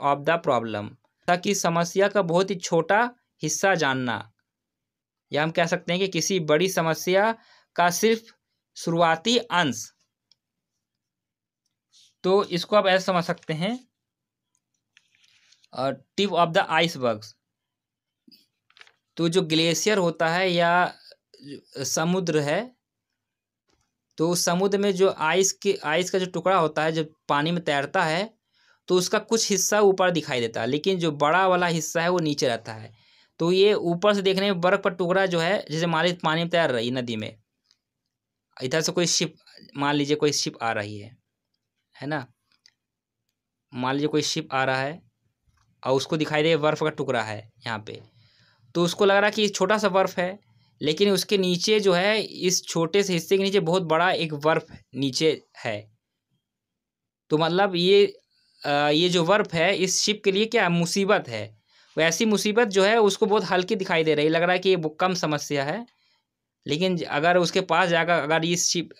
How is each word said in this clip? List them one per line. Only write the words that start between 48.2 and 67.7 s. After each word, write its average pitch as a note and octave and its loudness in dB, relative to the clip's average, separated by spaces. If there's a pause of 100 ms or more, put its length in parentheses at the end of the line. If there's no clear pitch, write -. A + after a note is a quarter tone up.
तो E3+ 0
उसको F3 0
लग G3 4
रहा G3+ 4
है G#3 0
कि G#3+ 0
छोटा G3+ 0
सा G3+ 0
बर्फ़ F#3 0
है, F3+ -8 (300)
लेकिन D#3+ 2
उसके G3 0
नीचे F#3 2
जो F#3+ 4
है, G3+ 2
इस - -4
छोटे E3 0
से F#3 -2
हिस्से F3 0
के F#3+ 0
नीचे G3 2
बहुत F3 0
बड़ा E3 2
एक D#3 -4
बर्फ़ D#3 0 (220)
नीचे C#3 -2 (100)
है। A2 -8 (1400)
तो D3+ 2
मतलब F3+ 0
ये, G3 4 (440)
अ, D3 0
ये D#3+ 2
जो F3 2
बर्फ़ G3 2
है F3 2
इस F3+ -2
शिप G#3 -2
के F#3+ 2
लिए G#3 0
क्या A3 2
मुसीबत F3 0
है, G#2+ -10 (400)
वो D#3 2
ऐसी E3 2
मुसीबत G#3+ 2
जो F#3+ 2
है A3 4
उसको G#3 2
बहुत G3+ 2
हल्की F3+ 0
दिखाई F#3 -2
दे D#3 2
रही D3 2
है, D#3 2
लग E3 2
रहा F3 2
है F#3 0
कि F#3 0
ये F#3 4
वो D#3 -4
कम F#3 -2
समस्या D3 -4
है, G3+ -6 (800)
लेकिन F3+ 0
ज-, D#3+ -6
अगर E3 0
उसके F3+ 2
पास F3+ 0